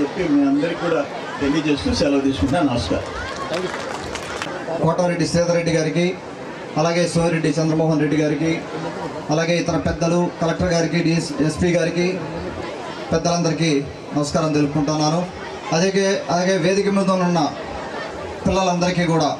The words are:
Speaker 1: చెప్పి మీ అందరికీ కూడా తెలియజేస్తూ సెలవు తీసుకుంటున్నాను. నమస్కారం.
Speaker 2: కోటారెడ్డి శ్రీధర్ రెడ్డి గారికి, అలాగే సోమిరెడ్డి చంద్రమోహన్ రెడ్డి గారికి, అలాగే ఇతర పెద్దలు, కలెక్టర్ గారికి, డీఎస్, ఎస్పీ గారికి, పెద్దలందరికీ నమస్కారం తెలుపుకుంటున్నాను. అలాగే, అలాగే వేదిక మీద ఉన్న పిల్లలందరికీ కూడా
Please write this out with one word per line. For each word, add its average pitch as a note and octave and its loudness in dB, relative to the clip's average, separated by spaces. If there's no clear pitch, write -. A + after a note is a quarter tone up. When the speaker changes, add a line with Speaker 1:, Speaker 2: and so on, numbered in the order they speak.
Speaker 1:
చెప్పి D3 -2
మీ C#3+ 6
అందరికీ D#3+ 0
కూడా D#3+ 2
తెలియజేస్తూ D3 0
సెలవు C#3+ 2
తీసుకుంటున్నాను. C#3 2
నమస్కారం. - -2
Speaker 2:
కోటారెడ్డి E3 2
శ్రీధర్ E3+ 4
రెడ్డి E3 0
గారికి, D#3+ 2
అలాగే E3+ 2
సోమిరెడ్డి E3 2
చంద్రమోహన్ D#3+ 2
రెడ్డి D3+ 2
గారికి, D3+ 2
అలాగే E3 2
ఇతర E3 -2
పెద్దలు, E3+ 2
కలెక్టర్ E3+ 0
గారికి, E3 2
డీఎస్, E3 0
ఎస్పీ F3 2
గారికి, E3 0
పెద్దలందరికీ E3 2
నమస్కారం C#3+ 0
తెలుపుకుంటున్నాను. D3+ 0
అలాగే, F#3+ 2
అలాగే F3+ 2
వేదిక G3 2
మీద F#3+ 2
ఉన్న F3 2
పిల్లలందరికీ F3+ 2
కూడా D#3+ 4